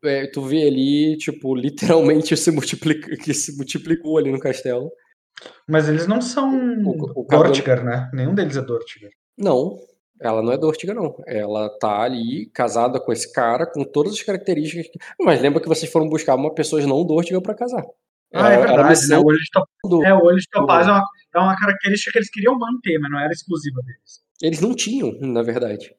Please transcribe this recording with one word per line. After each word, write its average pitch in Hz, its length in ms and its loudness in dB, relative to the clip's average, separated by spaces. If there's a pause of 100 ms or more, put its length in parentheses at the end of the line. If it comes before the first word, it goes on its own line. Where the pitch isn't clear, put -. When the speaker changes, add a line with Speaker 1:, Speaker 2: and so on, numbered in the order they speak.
Speaker 1:
é, 139 240 -2
tu 139 160 -8
vê 147 240 0
ali, 143 500 2
tipo, 135 380 -6
literalmente 156 800 2
<laughs> - 20 -4
se - 140 2
multiplica-, 151 680 -4
que 151 160 -6
se - 220 -6
multiplicou 156 640 -4
ali 135 140 0
no 135 80 -4
castelo. 131 500 -4 (800)
Speaker 2:
Mas 156 220 2
eles 160 180 0
não 226 140 2
são 269 280 -2 (340)
Speaker 1:
O, 190 60 0
o, 135 320 -6
o 117 40 -8
cabelo - 240 4
Speaker 2:
Dortigar, 131 340 2
né? 127 300 -4
Nenhum 135 200 -2
deles 165 220 -2
é 135 60 -4
Dortigar. 117 480 -10 (280)
Speaker 1:
Não, 185 380 0 (460)
ela 113 200 -2
não 113 120 0
é 143 40 -2
Dortigar, 160 380 -2
não. 196 200 -6 (120)
Ela 107 500 -4
tá 107 260 0
ali, 127 500 -6
casada 120 480 0
com - 100 -4
esse - 220 -6
cara, 123 320 0
com 151 180 -6
todas 147 300 -2
as - 100 -10
características 170 640 -4
que... - 100 -20 (220)
Mas 156 220 4
lembra 143 200 2
que - 60 -8
vocês 160 240 -2
foram 160 160 2
buscar 151 280 0
uma 143 180 -2
pessoa 151 320 -2
não 139 200 2
Dortigar 175 360 0
pra 208 140 -6
casar. 240 280 -6 (500)
Speaker 2:
Ah, 120 180 4
é - 20 8
Speaker 1:
Era, 120 100 6
era - 0 -
a - 40 2
Speaker 2:
verdade, 143 200 6
né? - 20 6
Speaker 1:
missão 151 320 6
Speaker 2:
O 147 60 6
olho 156 100 6
de 160 140 -4
top-, - 180 0 (200)
Speaker 1:
do, 165 160 4
Speaker 2:
é, 196 80 6
o 190 100 6
olho 175 140 6
de 185 160 -2
Speaker 1:
do 202 80 2
Speaker 2:
topaz 175 260 4
é 208 40 4
uma, 196 120 4 (320)
é 170 40 4
uma 190 180 2
característica 202 560 -2
que - 60 2
eles 208 100 -4
queriam 233 280 0
manter, 226 420 -4
mas 143 120 -6
não 143 80 -4
era 151 120 -2
exclusiva 151 500 -8
deles. - 400 -18 (200)
Speaker 1:
Eles 156 200 -2
não 226 120 0
tinham, 220 460 -4
na 127 220 -4
verdade. 117 580 -6